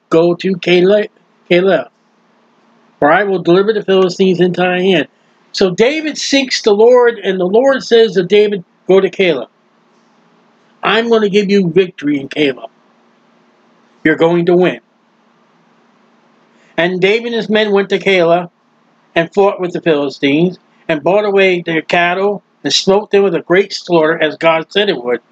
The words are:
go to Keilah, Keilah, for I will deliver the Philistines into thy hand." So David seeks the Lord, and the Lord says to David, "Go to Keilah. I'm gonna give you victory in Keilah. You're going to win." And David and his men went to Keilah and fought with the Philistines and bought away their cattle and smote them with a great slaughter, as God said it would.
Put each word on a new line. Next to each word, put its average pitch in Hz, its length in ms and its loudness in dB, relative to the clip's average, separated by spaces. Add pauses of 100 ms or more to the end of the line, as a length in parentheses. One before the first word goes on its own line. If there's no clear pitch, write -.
go 170 260 2
to 185 220 -4
Keilah, 180 520 2 (420)
Keilah, 180 380 0 (1120)
for 147 120 2
I 185 140 2
will 190 180 -2
deliver 190 300 2
the 208 100 -4
Philistines 185 580 0
into 180 220 0
thy 180 180 -2
hand." 180 280 0 (440)
So 190 180 0
David 277 460 -2
seeks 269 460 -4
the 214 100 2
Lord, 233 460 4
and 190 200 -4
the 196 80 -2
Lord 247 360 0
says 226 320 2
to 185 100 0
David, 208 400 0 (220)
"Go 190 140 4
to 185 100 0
Keilah. 160 380 -2 (1300)
I'm 226 280 -2
gonna 220 180 2
give 196 220 0
you 196 200 2
victory 151 500 -2
in 135 80 -12
Keilah. 139 400 -4 (1400)
You're 156 120 2
going 170 300 0
to 175 100 2
win." 165 240 0 (2000)
And 180 220 -2
David 214 260 0
and 240 80 -8
his 202 160 -6
men 214 220 0
went 196 180 0
to 196 80 -2
Keilah 175 500 0 (680)
and 165 200 -4
fought 202 260 0
with 180 120 -6
the 170 100 -8
Philistines 143 760 0 (300)
and 156 140 -2
bought 196 240 0
away 190 340 0
their 160 220 -6
cattle 185 600 -2 (220)
and 143 80 -4
smote 196 380 0
them 196 120 2
with 190 120 0
a 147 80 -4
great 190 300 0
slaughter, 165 480 0
as 151 160 -2
God 160 360 -2
said 202 160 -2
it 139 140 -2
would. 123 180 -4 (120)